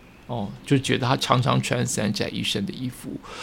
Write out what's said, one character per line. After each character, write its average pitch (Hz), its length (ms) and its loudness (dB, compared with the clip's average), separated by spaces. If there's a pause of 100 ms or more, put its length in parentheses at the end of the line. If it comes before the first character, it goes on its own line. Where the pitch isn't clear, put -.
(260)
哦， 120 240 -4 (160)
就 143 120 6
觉 131 200 2
得 123 80 0
她 135 100 4
常 123 260 4
常 131 180 4
穿 123 240 0
三 110 280 0
宅 - 160 -2
一 113 140 -4
生 110 240 -2
的 - 60 -4
衣 127 160 -6
服。 - 300 -10 (240)